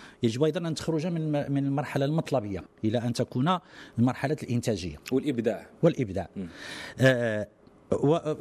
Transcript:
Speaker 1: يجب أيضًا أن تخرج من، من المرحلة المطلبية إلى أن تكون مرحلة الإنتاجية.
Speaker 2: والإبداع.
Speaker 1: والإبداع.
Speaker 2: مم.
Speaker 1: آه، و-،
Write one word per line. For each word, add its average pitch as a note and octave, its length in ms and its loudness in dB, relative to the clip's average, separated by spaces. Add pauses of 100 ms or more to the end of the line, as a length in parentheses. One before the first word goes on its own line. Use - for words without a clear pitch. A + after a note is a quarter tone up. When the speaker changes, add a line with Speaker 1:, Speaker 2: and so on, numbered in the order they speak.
(220)
Speaker 1:
يجب A#2+ 220 2
أيضًا E3 240 0
أن D3+ 60 -2
تخرج D#3+ 320 -2
من، D#3 460 -2
من C#3 140 0
المرحلة C#3 380 0
المطلبية B2+ 600 -2 (200)
إلى A2 140 2
أن A#2 140 0
تكون C3+ 460 0 (400)
مرحلة C3 440 2
الإنتاجية. F#2+ 540 -2 (160)
Speaker 2:
والإبداع. A#2 540 0 (160)
Speaker 1:
والإبداع. G2 540 2
Speaker 2:
مم. F#2 120 -8 (520)
Speaker 1:
آه، A#2+ 460 4 (460)
و-، D3+ 480 2